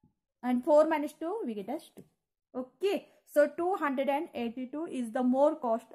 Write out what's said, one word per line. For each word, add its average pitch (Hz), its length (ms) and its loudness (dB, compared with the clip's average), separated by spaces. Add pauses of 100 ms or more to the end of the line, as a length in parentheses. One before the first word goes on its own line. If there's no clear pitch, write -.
(420)
And 247 220 -2
four 302 240 6
minus 302 260 -2
two, 370 320 -6
we 240 80 -6
get 202 160 -10
as 294 260 -10
two. - 80 -20 (520)
Okay, 285 520 -4 (240)
so 294 240 6
two 359 200 0
hundred 277 340 -2
and 294 240 -2
eighty-two 254 580 -8
is 240 220 -6
the 254 100 -2
more 269 320 4
cost 233 400 -4